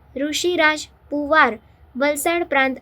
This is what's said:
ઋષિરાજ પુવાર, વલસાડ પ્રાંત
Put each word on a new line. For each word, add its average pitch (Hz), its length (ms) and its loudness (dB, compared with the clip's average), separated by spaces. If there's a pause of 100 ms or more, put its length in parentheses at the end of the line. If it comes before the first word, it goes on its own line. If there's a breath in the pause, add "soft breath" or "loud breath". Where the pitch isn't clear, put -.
(160)
ઋષિરાજ 311 720 -2 (220)
પુવાર, 285 480 2 (380 soft breath)
વલસાડ 302 480 -2
પ્રાંત 269 380 0